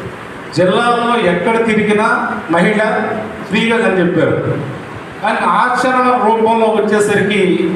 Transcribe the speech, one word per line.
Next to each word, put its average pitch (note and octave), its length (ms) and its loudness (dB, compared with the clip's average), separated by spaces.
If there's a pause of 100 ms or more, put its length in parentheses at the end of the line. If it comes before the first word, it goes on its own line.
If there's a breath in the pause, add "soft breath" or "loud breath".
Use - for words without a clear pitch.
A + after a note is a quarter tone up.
(560)
జిల్లాలో G#3+ 640 2 (120)
ఎక్కడ A3+ 340 0
తిరిగినా G#3 720 0 (140)
మహిళ G#3 320 2 (680)
ఫ్రీగా A3+ 260 0
అని F#3 240 0
చెప్పారు. E3 600 0 (640)
కానీ A3+ 140 -2
ఆచరణ B3 880 0
రూపంలో A3 400 2
వచ్చేసరికి G3+ 1120 2